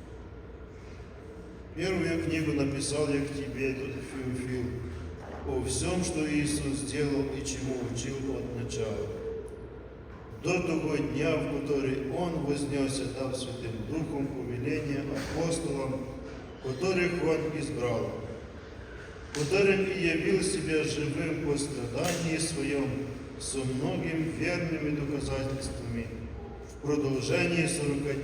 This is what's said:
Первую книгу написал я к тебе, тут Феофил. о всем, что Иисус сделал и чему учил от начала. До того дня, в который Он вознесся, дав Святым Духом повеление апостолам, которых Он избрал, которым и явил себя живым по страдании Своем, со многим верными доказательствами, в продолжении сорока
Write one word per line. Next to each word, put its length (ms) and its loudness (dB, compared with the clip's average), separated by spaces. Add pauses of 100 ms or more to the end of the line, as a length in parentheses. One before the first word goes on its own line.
(1800)
Первую 480 2
книгу 300 2
написал 560 2
я 120 4
к 60 0
тебе, 460 -2
тут 200 -4 (180)
Феофил. 760 -2 (600)
о 160 0
всем, 400 2
что 260 0
Иисус 500 2
сделал 440 2 (100)
и 120 -4
чему 300 -2 (160)
учил 440 -2
от 280 -4
начала. 440 -2 (1400)
До 180 2
того 360 2
дня, 400 4
в 240 0
который 500 2
Он 340 0
вознесся, 600 2 (120)
дав 180 0
Святым 540 -4
Духом 380 0
повеление 760 -2 (320)
апостолам, 680 0 (580)
которых 480 2 (120)
Он 360 2
избрал, 520 0 (1200)
которым 520 6
и 140 0
явил 420 4
себя 420 4
живым 600 0
по 120 4
страдании 800 0
Своем, 520 0 (500)
со 200 -4
многим 800 0
верными 640 0
доказательствами, 1080 -2 (600)
в 160 -10
продолжении 840 4
сорока 460 2 (100)